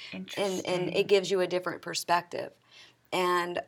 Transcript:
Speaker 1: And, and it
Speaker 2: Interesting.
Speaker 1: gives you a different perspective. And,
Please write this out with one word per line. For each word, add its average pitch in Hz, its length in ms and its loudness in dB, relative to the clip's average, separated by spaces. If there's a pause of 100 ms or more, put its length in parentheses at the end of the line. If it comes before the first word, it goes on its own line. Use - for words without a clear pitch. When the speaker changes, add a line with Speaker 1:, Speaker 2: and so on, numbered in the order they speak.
(120)
Speaker 1:
And, 190 140 -10 (100)
and 196 200 0
it - 100 -6
Speaker 2:
Interesting. 185 400 0
Speaker 1:
gives 190 240 4
you 196 100 2
a 180 60 4
different 180 360 -4
perspective. - 680 -2 (600)
And, 180 560 2